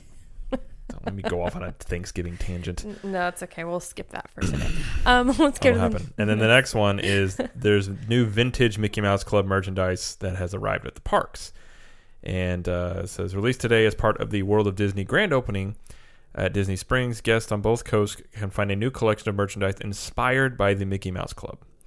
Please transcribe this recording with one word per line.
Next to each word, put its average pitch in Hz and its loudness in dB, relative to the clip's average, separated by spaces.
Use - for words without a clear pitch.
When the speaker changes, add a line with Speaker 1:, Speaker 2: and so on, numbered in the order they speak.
Speaker 1:
<laughs> - -14
Speaker 2:
Don't - -10
let - -6
me 98 -8
go 87 -2
off 90 -4
on 175 -8
a 90 -8
Thanksgiving 87 -6
tangent. 87 -6
Speaker 1:
N-, 202 -10
no, 185 -2
it's 180 -6
okay. 165 -10
We'll 175 -4
skip - -12
that - -12
for - -10
today. - 0
Um, 247 6
<laughs> 254 2
let's 285 4
go 262 6
Speaker 2:
That'll - -
Speaker 1:
to - -
the - 4
Speaker 2:
happen. - -10
And 104 2
then 107 2
the 110 6
next 127 6
one 101 4
is 98 2
Speaker 1:
<laughs> - -12
Speaker 2:
there's 104 4
new 120 6
vintage 113 2
Mickey 104 0
Mouse 101 2
Club 101 2
merchandise 95 -2
that 92 -4
has 92 -4
arrived 101 -4
at - -14
the - -18
parks. - -2
And, 90 -2
uh, 90 -4
it 92 -8
says, 92 -6
"Released 110 0
today 113 6
as 104 4
part - 2
of 107 -2
the 104 0
World 104 4
of 98 0
Disney 101 0
grand 160 0
opening 101 -2
at 95 0
Disney 98 0
Springs. 123 -2
Guests 113 2
on 104 0
both 113 2
coasts 104 0
can 107 -6
find 101 -2
a 98 0
new 110 0
collection 110 0
of 101 -2
merchandise 98 0
inspired 127 0
by 101 4
the 98 0
Mickey 95 -4
Mouse - -6
Club." - -12